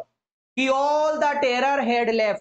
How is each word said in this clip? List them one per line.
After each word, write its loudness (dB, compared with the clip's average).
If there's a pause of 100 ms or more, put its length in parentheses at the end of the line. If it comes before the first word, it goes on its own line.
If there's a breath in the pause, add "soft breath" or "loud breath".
(560)
कि 0
all 0
the 0 (100)
terror 0
had 0
left। -2